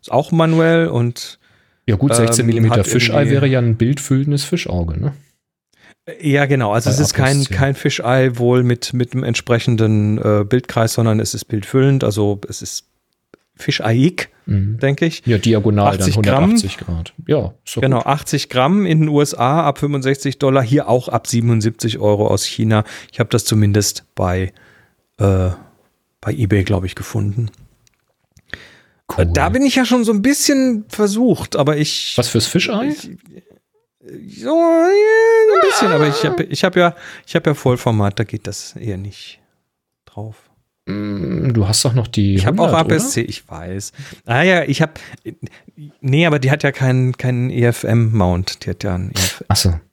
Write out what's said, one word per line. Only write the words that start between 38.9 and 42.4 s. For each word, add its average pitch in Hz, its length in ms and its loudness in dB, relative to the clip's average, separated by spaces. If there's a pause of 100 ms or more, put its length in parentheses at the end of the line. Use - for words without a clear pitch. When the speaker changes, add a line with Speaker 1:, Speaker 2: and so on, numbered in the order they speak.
Speaker 1:
nicht - 420 -16 (640)
drauf. 107 420 -16 (400)
Speaker 2:
Mm, 160 680 -6
du 107 140 2
hast 107 180 -2
doch 120 80 0
noch 120 140 0
die 101 280 0
Speaker 1:
Ich 95 120 2